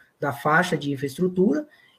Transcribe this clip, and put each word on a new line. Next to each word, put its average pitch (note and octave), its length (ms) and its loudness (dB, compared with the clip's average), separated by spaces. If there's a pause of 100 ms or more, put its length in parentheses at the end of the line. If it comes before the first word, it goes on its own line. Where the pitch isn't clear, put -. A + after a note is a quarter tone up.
(200)
da C#3+ 120 -4
faixa D#3+ 460 2
de C#3+ 120 -4
infraestrutura, F3+ 800 0 (320)